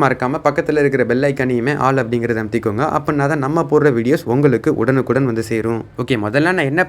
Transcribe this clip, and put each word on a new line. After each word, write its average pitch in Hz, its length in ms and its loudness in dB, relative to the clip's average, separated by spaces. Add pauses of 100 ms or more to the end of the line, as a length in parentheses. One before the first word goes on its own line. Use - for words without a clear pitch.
மறக்காம 131 440 0
பக்கத்துல 151 360 0
இருக்கிற 135 280 2
பெல் 127 180 2
ஐக்கானையுமே 127 440 0 (120)
all 135 180 2
அப்படிங்கிறத 117 400 -2
அமுத்திக்கோங்க. 110 400 -2 (140)
அப்படின்னா 147 360 0
தான் 147 120 -2
நம்ம 160 260 0
போடுற 151 180 4 (100)
வீடியோஸ் 123 340 0
உங்களுக்கு 135 380 2 (120)
உடனுக்குடன் 131 480 2
வந்து 113 200 -2
சேரும். 113 300 -2 (220)
ஓகே, 123 220 0
முதல்ல 143 320 0
நான் 151 140 0
என்ன 175 180 0